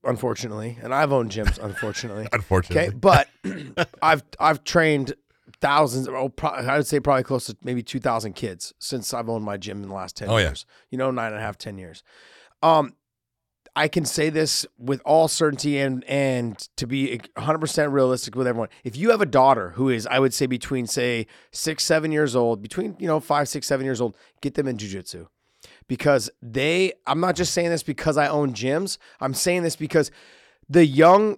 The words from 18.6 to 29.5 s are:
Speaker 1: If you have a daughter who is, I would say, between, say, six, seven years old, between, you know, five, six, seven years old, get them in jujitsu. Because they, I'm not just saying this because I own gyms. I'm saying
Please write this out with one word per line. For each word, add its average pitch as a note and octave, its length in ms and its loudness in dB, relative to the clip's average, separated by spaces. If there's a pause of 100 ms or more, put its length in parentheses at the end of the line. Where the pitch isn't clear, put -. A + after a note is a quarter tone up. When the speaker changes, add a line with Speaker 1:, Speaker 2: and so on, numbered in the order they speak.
Speaker 1:
If A#2 140 -10
you F#3 140 2
have A3 100 4
a G3 60 2
daughter B2+ 440 4
who B2+ 180 0
is, A2+ 200 0
I B2+ 100 2
would C3+ 160 4
say, C#3 120 0
between, B2+ 420 -4
say, B2 380 -2 (260)
six, - 320 -4
seven D#3+ 280 2
years D3+ 220 0
old, A#2 260 2
between, F3+ 380 -8
you G3 80 -6
know, D#3 140 2
five, D3 280 0
six, - 200 -8
seven C3+ 180 0
years B2 140 -4
old, A#2 160 -2 (240)
get C#3 140 -6
them C#3+ 120 -2
in B2 120 -4
jujitsu. F#2+ 500 -12 (600)
Because B2+ 400 2 (140)
they, D3+ 500 0 (140)
I'm C#3+ 140 0
not F3+ 160 0
just F3 180 -2
saying E3+ 160 0
this E3 120 -2
because C#3+ 340 -2
I D3 120 4
own D3 240 0
gyms. C3+ 460 -2 (220)
I'm C3 140 -4
saying F3+ 280 0